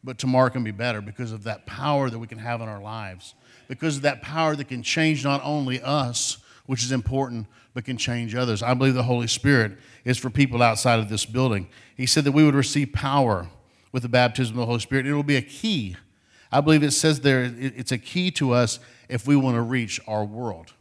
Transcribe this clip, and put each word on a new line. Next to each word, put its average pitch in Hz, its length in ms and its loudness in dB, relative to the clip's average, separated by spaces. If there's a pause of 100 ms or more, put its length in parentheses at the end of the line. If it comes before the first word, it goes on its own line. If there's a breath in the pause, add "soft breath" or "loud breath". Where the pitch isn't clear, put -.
but 127 160 -12
tomorrow 127 320 4
can 123 140 -2
be 107 80 -4
better 110 300 -4
because 110 320 -10
of 107 100 -12
that 110 220 -10
power 139 440 0
that 117 80 -6
we 113 100 -10
can 117 100 -16
have 117 240 -6
in 110 80 -10
our 104 120 -12
lives, 104 540 -12 (320 soft breath)
because 143 300 -2
of 135 60 -6
that 139 180 0
power 156 340 -2
that 143 140 -10
can 123 140 -8
change 156 400 2
not 139 200 0
only 131 380 -2
us, 127 560 -2 (280 soft breath)
which 127 160 -2
is 123 120 -2
important, 123 540 -4 (260 soft breath)
but 123 100 -8
can 127 140 -8
change 117 380 -4
others. 120 280 0
I 123 100 2
believe 131 200 4
the 127 100 0
Holy 120 240 0
Spirit 117 500 2 (280 loud breath)
is 123 120 0
for 131 120 -6
people 120 340 2
outside 117 360 4
of 107 100 -4
this 107 160 -2
building. 110 420 0 (280 loud breath)
He 127 100 -4
said 147 180 2
that 139 80 2
we 147 140 6
would 143 100 6
receive 143 380 0
power 120 560 0 (420 soft breath)
with 127 120 -2
the 120 60 -6
baptism 123 460 4
of 123 60 -2
the 117 40 0
Holy 117 140 0
Spirit. 131 260 -2
It 143 80 -2
will 147 100 0
be 143 120 2
a 127 60 2
key. 113 560 -4 (540 soft breath)
I 143 100 4
believe 151 200 6
it 147 100 2
says 156 280 2
there, 131 240 4
it, 123 340 -6
it's 127 140 -8
a 127 60 0
key 180 340 -4
to 131 220 0
us 120 260 2 (280 loud breath)
if 127 200 -6
we 143 80 6
want 131 200 4
to 117 60 0
reach 117 460 -4
our 107 180 -2
world. 104 560 -10